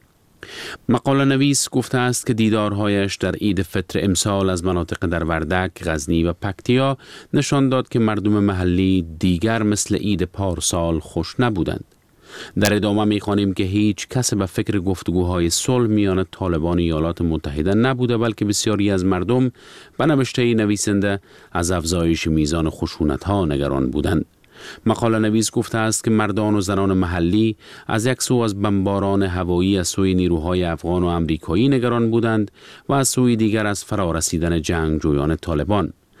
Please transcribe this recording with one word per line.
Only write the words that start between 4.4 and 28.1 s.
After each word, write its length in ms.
از 140
مناطق 420
در 180
وردک، 480
غزنی 380
و 100
پکتیا 640
نشان 360
داد 200
که 100
مردم 320
محلی 760
دیگر 440
مثل 320
عید 280
پارسال 760
خوش 400
نبودند. 440
در 140
ادامه 320
می‌خوانیم 480
که 100
هیچ 440
کس 260
به 120
فکر 340
گفتگوهای 720
صلح 380
میان 440
طالبان 480
ایالات 420
متحده 520
نبوده، 440
بلکه 280
بسیاری 460
از 140
مردم، 460
به 80
نوشته 480
نویسنده، 680
از 200
افزایش 560
میزان 420
خشونت‌ها 760
نگران 440
بودند. 360
مقاله 340
نویس 320
گفته 260
است 260
که 80
مردان 440
و 60
زنان 320
محلی 640
از 180
یک 160